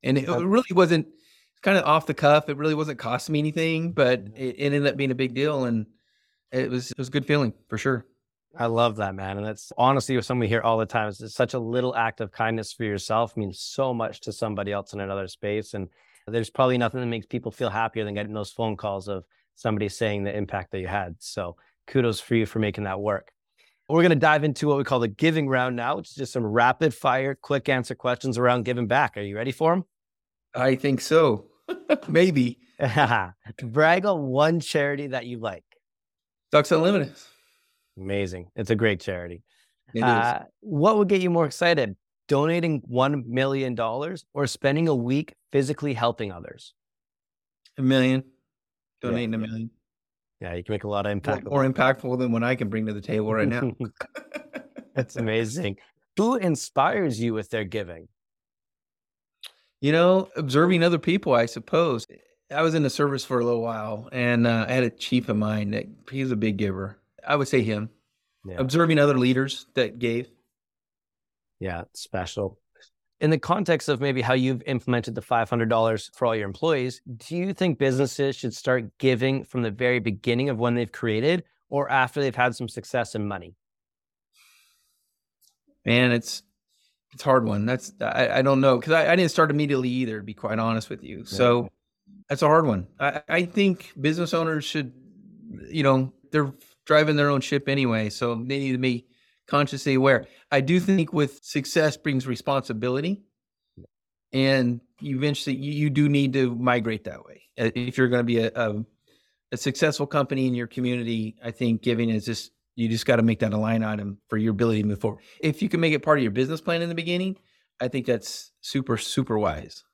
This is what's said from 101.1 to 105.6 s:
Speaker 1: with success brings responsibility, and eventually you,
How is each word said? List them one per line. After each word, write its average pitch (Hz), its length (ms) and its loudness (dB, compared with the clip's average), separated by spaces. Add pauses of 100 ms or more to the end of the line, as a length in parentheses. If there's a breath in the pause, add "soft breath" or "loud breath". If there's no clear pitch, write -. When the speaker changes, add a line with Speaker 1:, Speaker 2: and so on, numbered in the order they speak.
Speaker 1:
with 147 300 -2
success 151 540 0
brings 131 300 -2
responsibility, 131 960 -2 (1080)
and 131 480 2 (220)
eventually 143 540 -2
you, 143 160 -8